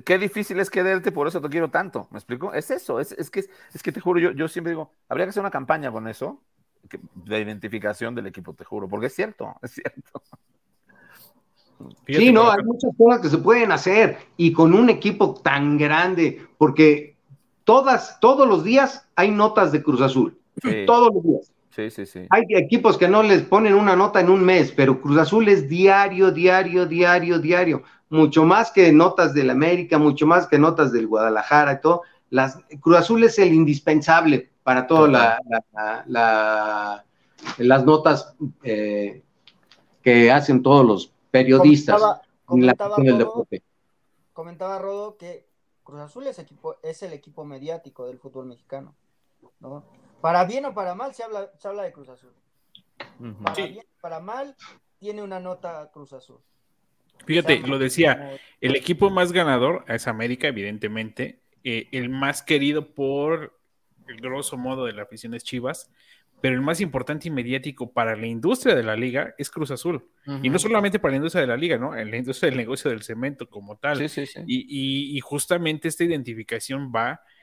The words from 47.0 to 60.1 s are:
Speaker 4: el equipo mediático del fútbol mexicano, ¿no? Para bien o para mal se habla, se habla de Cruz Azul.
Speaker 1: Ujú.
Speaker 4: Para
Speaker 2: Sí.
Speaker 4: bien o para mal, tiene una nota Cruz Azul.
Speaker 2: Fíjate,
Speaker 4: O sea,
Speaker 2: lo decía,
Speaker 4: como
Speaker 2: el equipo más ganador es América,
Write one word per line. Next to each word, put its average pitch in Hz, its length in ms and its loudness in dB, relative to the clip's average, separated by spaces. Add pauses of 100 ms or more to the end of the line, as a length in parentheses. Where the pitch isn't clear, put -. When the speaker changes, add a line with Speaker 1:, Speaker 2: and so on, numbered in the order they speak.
Speaker 4:
el 175 100 -16
equipo 147 320 -20
mediático 143 640 -16
del 127 100 -18
fútbol 131 300 -20
mexicano, 135 480 -20 (640)
¿no? 139 260 -20 (360)
Para 175 240 0
bien 254 200 -8
o 240 80 -10
para 185 220 -8
mal 262 180 -14
se 233 100 -16
habla, 208 360 -14
se - 80 -16
habla 202 160 -12
de 175 80 -12
Cruz 139 180 -20
Azul. 123 220 -20 (880)
Speaker 1:
Ujú. 107 240 -18
Speaker 4:
Para - 120 -2
Speaker 2:
Sí. - 120 -6
Speaker 4:
bien 202 180 -20
o - 160 -20
para 165 180 -14
mal, 254 360 -14 (420)
tiene 208 240 -14
una 190 180 -14
nota 180 540 -14
Cruz 143 200 -20
Azul. 131 260 -20 (840)
Speaker 2:
Fíjate, 156 320 0
Speaker 4:
O - 20 -8
sea, 127 80 -10
Speaker 2:
lo 135 100 -4
decía, 135 400 0
Speaker 4:
como 139 140 -18 (300)
Speaker 2:
el 127 140 -2
equipo 175 360 -2
más 180 200 -2
ganador 147 560 -2
es 117 200 -8
América, 120 400 -6